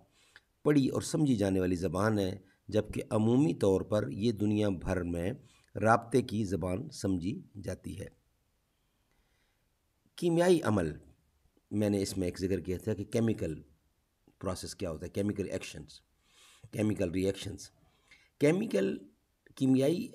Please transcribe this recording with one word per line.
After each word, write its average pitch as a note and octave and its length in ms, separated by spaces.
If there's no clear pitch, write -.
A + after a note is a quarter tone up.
پڑھی D3 240
اور - 140
سمجھی D3+ 340
جانے F#2+ 240
والی F#2 160
زبان F#2+ 440
ہے، F#2 180
جبکہ B2 420
عمومی A#2+ 440
طور F#2+ 280
پر G#2+ 260
یہ G#2+ 240
دنیا G#2 380
بھر F2+ 340
میں F2 280
رابطے A#2 400
کی G#2 240
زبان F2+ 440
سمجھی F#2+ 520
جاتی F#2 360
ہے۔ E2 80
کیمیائی E3+ 460
عمل، F2+ 320
میں G#2 180
نے G2+ 120
اس G2 160
میں F#2 100
ایک F2 120
ذکر F#2 200
کیا F2 180
تھا G#2+ 160
کہ G2+ 100
کیمیکل G#2+ 580
پروسیس F#2 360
کیا F#2 140
ہوتا D#2+ 160
ہے، E2+ 40
کیمیکل G2+ 420
ایکشنز، - 500
کیمیکل G2+ 400
ری F#2 140
ایکشنز۔ - 440
کیمیکل، G3 580
کیمیائی C3+ 600